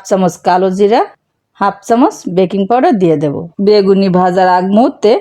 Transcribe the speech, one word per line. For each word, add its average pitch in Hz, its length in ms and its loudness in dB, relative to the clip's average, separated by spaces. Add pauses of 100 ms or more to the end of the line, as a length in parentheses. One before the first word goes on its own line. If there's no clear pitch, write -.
চামচ 190 280 -2 (100)
কালো 185 340 0
জিরা, 208 240 2 (580)
হাফ 196 160 -2 (120)
চামচ 247 280 0 (200)
বেকিং 190 320 -2
পাউডার 254 320 0
দিয়ে 165 180 2
দেব। 147 180 -4 (300)
বেগুনি 196 440 2
ভাজার 185 400 0
আগ 180 160 0 (100)
মুহূর্তে 233 460 0